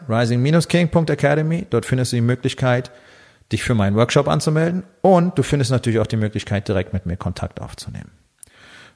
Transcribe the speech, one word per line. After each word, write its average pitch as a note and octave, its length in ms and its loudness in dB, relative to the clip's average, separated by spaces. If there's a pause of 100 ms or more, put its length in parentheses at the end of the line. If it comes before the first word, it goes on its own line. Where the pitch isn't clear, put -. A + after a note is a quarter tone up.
rising A#2+ 340 0 (240)
king E3+ 220 2
punkt E3 200 2
academy. D#3 600 0
Dort A#2 160 0
findest B2+ 260 -2
du B2 60 0
die A#2 40 2
Möglichkeit, B2 720 0 (600)
dich G#2+ 120 -2
für B2+ 120 0
meinen G2+ 200 2
Workshop A#2+ 320 2
anzumelden. D#3+ 560 0 (180)
Und F3+ 360 4
du C3+ 60 2
findest C3 280 0
natürlich A#2 280 0
auch A2 80 0
die A2+ 100 -4
Möglichkeit, G#2 500 -4
direkt F#2+ 260 -2
mit F#2+ 120 -4
mir E2+ 120 -6
Kontakt - 440 -8
aufzunehmen. - 500 -16 (840)